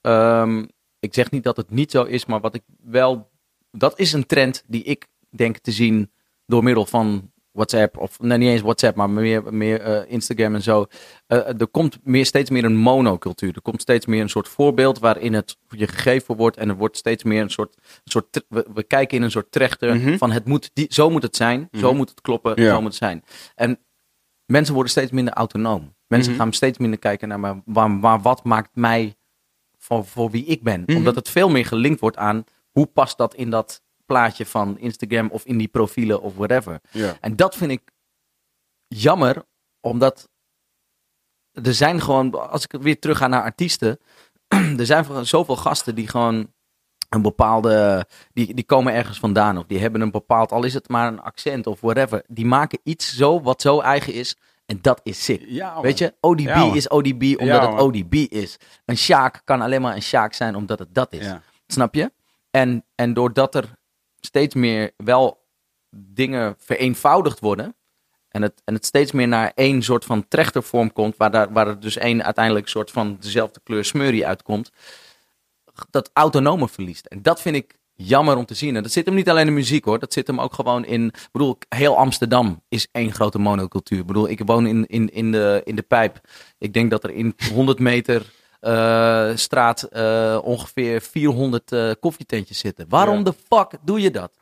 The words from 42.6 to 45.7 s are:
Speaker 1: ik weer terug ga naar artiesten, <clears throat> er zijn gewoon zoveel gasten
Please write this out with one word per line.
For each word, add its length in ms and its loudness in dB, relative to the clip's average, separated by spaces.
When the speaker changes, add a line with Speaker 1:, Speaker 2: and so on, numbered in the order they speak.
Speaker 1:
ik 160 -14
weer 180 0
terug 200 -2
ga 80 0
naar 160 0
artiesten, 560 -2
<clears throat> 300 2
er 80 0
zijn 180 4
gewoon 220 -8
zoveel 300 2
gasten 380 -4